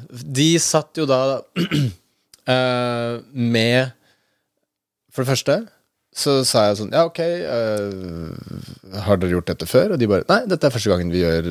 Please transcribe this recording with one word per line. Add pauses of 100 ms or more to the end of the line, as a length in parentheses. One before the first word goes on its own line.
(320)
De (120)
satt
jo
da, (120)
<clears throat> (840)
eh, (140)
med, (1200)
for
det
første, (580)
så
sa
jeg
sånn,
«Ja,
ok,
eh,
har
dere
gjort
dette
før?»
Og
de
bare,
«Nei,
dette
er
første
gangen
vi
gjør